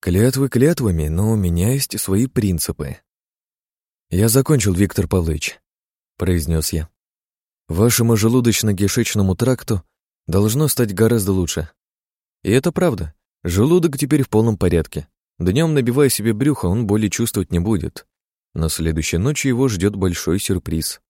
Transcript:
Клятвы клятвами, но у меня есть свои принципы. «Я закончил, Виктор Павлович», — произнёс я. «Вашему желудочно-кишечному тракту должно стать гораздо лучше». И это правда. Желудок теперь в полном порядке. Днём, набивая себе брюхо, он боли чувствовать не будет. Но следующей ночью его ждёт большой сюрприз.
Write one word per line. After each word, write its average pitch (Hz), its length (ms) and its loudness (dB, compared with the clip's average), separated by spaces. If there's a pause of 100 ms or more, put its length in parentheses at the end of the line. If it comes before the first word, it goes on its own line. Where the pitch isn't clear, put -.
Клятвы 123 480 2
клятвами, 113 600 2
но 98 240 0
у 113 40 2
меня 90 360 2
есть 135 260 -4
свои 101 280 0
принципы. 87 720 -2 (1080)
«Я 98 200 2
закончил, 123 440 2
Виктор 95 360 0
Павлович», — 82 520 -2 (560)
произнёс 82 560 -2
я. 78 160 -4 (800)
«Вашему 113 480 2
желудочно-кишечному 107 1200 0
тракту 117 480 -2 (460)
должно 107 400 2
стать 110 260 -2
гораздо 107 380 2
лучше». 87 380 -2 (720)
И 92 80 2
это 139 180 2
правда. 123 440 -2 (280)
Желудок 139 560 2
теперь 143 240 0
в 123 60 -2
полном 110 280 2
порядке. 85 520 -2 (320)
Днём, 143 340 0
набивая 131 340 2
себе 110 260 0
брюхо, 135 320 -2
он 104 200 0
боли 107 220 2
чувствовать 107 420 -4
не 85 80 0
будет. 87 480 -4 (480)
Но 80 140 -2
следующей 80 500 -2
ночью 139 300 -2
его 127 180 0
ждёт 104 300 0
большой 92 420 -2
сюрприз. - 720 -4